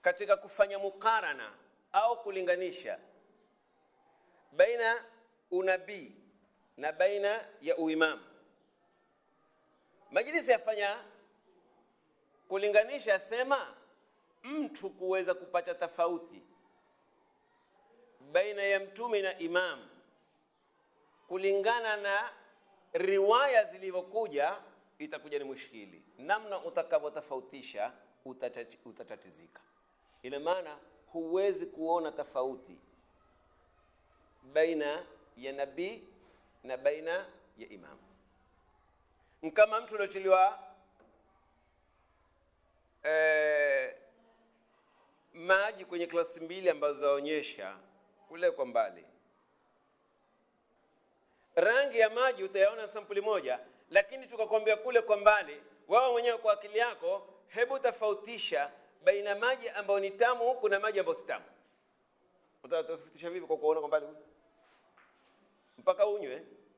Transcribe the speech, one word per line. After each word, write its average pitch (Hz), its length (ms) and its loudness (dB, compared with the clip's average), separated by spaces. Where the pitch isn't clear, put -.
katika 196 360 4
kufanya 196 420 0
mukarana 190 720 -2
au 226 320 2
kulinganisha 185 760 -4
baina 226 520 2
unabii 185 640 -4
na 147 140 -4
baina 202 540 0
ya 156 160 -2
uimamu. 160 440 2
Majlisi 254 400 0
yafanya 214 520 0
kulinganisha, 208 720 2
sema 233 560 -2
mtu 277 460 -8
kuweza 185 440 -2
kupata 175 420 -4
tofauti 170 680 -2
baina 196 320 0
ya 196 160 2
mtume 202 420 -4
na 190 160 -4
imamu 165 500 -2
kulingana 196 680 0
na 202 320 -2
riwaya 208 720 6
zilivyokuja, 185 920 -4
itakuja 147 400 -8
ni 139 60 -8
mushkili. 110 580 -16
Namna 202 460 -4
utakavyotofautisha, 147 1300 -6
utata-, 127 600 -10
utatatizika. 95 760 -20
Ina 139 160 -8
maana 160 380 -4
huwezi 180 520 0
kuona 160 460 -2
tofauti 131 680 -8
baina 156 520 0
ya 131 160 -12
nabii 165 500 -8
na 127 140 -8
baina 151 340 -2
ya 110 120 -18
imamu. 85 300 -20
Kama 214 280 4
mtu 220 140 -12
aliochiliwa, 190 640 2
eh, 151 920 2
maji 190 520 2
kwenye 170 220 -4
glasi 170 320 -2
mbili 175 300 0
ambazo 147 300 0
zaonyesha 143 800 -2
kule 170 240 0
kwa 135 140 -4
mbali, 101 400 -2
rangi 233 440 4
ya 220 100 6
maji 233 340 0
utayaona 202 440 2
sampuli 208 340 -6
moja, 170 380 -2
lakini 247 380 2
tukakwambia 214 500 0
kule 233 240 2
kwa 220 160 2
mbali, 202 440 4
wewe 247 240 4
mwenyewe 233 260 2
kwa 214 160 2
akili 208 240 -4
yako, 208 500 -2
hebu 247 320 -2
tofautisha 208 920 -2
baina 202 320 2
maji 233 340 -2
ambayo 202 300 0
ni 196 120 -2
tamu 233 340 2
huku 247 240 2
na 196 100 4
maji 208 200 0
ambayo 165 180 -2
si - 60 -16
tamu. 117 220 -8
Utatofautisha 160 640 -4
vipi 175 180 -8
kwa 156 100 0
kuona 156 220 2
kwa 151 80 -4
mbali? 147 200 2
Mpaka 202 300 2
unywe. 160 380 -6